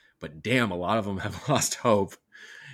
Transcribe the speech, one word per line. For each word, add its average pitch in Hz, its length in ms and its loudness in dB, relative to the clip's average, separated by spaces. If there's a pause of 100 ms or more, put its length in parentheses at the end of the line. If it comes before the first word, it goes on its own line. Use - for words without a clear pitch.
(200)
but 78 240 -12
damn, 120 280 2
a 87 60 -2
lot 90 220 2
of 101 60 -2
them 98 120 -2
<laughs> 90 40 -6
have 98 280 -4
lost - 260 2
hope 104 380 4 (600)